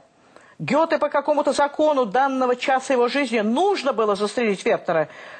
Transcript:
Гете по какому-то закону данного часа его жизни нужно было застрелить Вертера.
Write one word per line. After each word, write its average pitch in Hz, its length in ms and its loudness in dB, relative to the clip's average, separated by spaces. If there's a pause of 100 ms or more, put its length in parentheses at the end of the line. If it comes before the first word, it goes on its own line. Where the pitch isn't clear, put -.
(580)
Гете 302 400 0
по 294 100 0
какому-то 294 440 0
закону 285 520 2
данного 254 520 0
часа 262 380 -2
его 240 120 2
жизни 240 340 -2
нужно 269 520 0
было 208 240 0
застрелить 208 480 -2
Вертера. 165 440 0 (320)